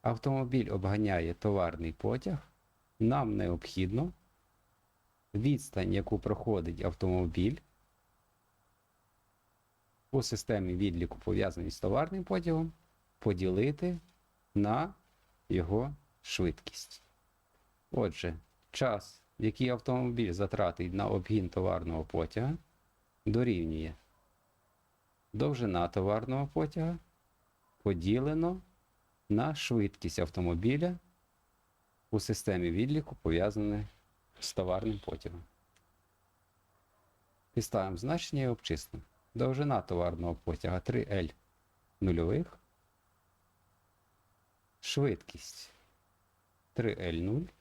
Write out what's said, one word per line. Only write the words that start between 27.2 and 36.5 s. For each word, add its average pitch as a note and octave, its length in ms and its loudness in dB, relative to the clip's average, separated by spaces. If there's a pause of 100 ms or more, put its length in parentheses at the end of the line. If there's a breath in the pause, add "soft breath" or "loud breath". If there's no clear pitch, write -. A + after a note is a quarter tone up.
поділено C#3 800 2 (680)
на B2+ 260 2
швидкість G2+ 640 0
автомобіля G#2 800 0 (1120)
у G#2+ 100 2
системі F2+ 500 0
відліку, C3+ 520 0
пов'язаної G#2 640 0 (540)
з - 120 -8
товарним F#2+ 520 -2
потягом. E2+ 380 -8 (2000)